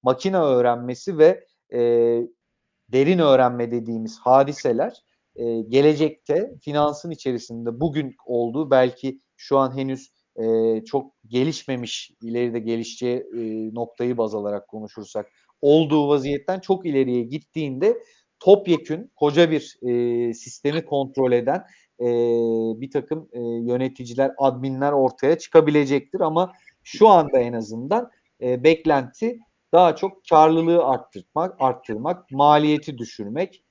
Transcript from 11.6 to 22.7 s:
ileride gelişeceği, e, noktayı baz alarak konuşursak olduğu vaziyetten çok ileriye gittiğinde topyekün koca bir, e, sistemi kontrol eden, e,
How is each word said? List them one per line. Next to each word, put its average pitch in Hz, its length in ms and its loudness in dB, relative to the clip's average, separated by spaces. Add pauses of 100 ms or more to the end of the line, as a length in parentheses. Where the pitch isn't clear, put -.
ileride 117 360 -4
gelişeceği, 117 580 -6
e, 117 240 -10 (340)
noktayı 120 440 -6
baz 110 160 -2
alarak 104 340 -8
konuşursak 107 580 -12 (360)
olduğu 147 460 2
vaziyetten 143 520 -2
çok 185 260 -4
ileriye 131 360 0
gittiğinde 147 720 -4 (440)
topyekün 180 760 2
koca 156 340 4
bir, 156 320 -6
e, 120 520 -2
sistemi 147 500 -6
kontrol 135 480 -2
eden, 120 320 -2 (360)
e, 120 60 -2 (720)